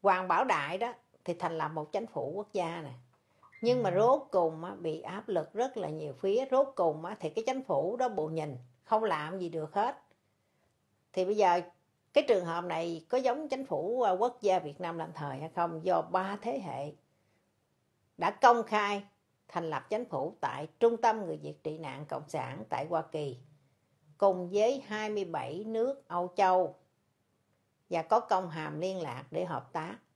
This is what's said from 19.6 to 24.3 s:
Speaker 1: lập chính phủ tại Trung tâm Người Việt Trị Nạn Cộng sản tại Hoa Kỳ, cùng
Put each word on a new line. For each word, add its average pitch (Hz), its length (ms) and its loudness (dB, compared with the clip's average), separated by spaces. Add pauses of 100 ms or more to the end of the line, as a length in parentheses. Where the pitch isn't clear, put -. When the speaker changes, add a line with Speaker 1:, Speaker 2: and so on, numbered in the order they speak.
Speaker 1:
lập 139 180 -4
chính 226 160 -2
phủ 139 360 -4
tại 143 280 -4 (120)
Trung 233 160 6
tâm 226 300 2
Người 160 100 -4
Việt 151 280 -12
Trị 156 140 -6
Nạn 147 300 -8
Cộng 147 200 -6
sản 135 400 -6
tại 135 180 -4
Hoa 160 160 -2
Kỳ, 147 360 -6 (800)
cùng 180 320 4